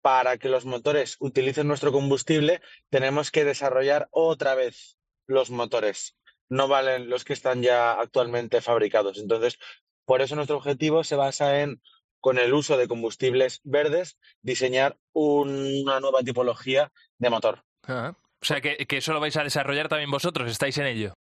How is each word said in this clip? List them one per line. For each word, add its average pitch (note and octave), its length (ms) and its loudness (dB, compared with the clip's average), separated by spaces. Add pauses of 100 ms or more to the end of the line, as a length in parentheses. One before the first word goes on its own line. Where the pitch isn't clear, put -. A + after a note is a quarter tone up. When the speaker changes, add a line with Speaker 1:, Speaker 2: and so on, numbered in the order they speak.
Speaker 1:
Para B2+ 380 2
que C3+ 100 -6
los B2+ 160 0
motores B2+ 560 -2
utilicen C3+ 480 -2
nuestro D3 240 0
combustible, D3 680 0 (260)
tenemos C3+ 420 0
que D#3 140 2
desarrollar C#3 680 0
otra D#3+ 440 0
vez B2+ 420 -6 (300)
los C3 240 0
motores. A#2 680 -4 (320)
No C3+ 180 0
valen C3 440 0
los B2 140 -4
que C3 100 -4
están B2+ 260 -2
ya A#2+ 320 4
actualmente A#2 720 0
fabricados. G#2+ 560 2
Entonces, A2+ 400 0 (480)
por C3 160 4
eso C#3 120 -4
nuestro D3 220 -2
objetivo D3+ 480 0
se D3+ 120 -4
basa C#3 440 0
en, C#3+ 220 -6 (380)
con C3 180 2
el B2 160 4
uso D3 240 2
de B2 100 2
combustibles B2 760 0
verdes, D3 520 0 (240)
diseñar B2+ 560 0 (160)
un, C#3 720 0
una C3+ 160 0
nueva C3+ 220 0
tipología B2 680 -2 (280)
de B2 100 0
motor. A2+ 360 0 (180)
Speaker 2:
Ajá. C3 340 -8 (240)
O - 60 -20
sea, C#3+ 160 -2
que, C#3+ 240 -4
que C#3+ 100 -2
eso C#3+ 160 -4
lo D#3 80 0
vais D3+ 160 -2
a D3+ 80 0
desarrollar C#3+ 440 -2
también D3 220 -2
vosotros, C#3 400 -4
estáis C#3 280 -2
en C#3+ 80 -2
ello. A2 360 -4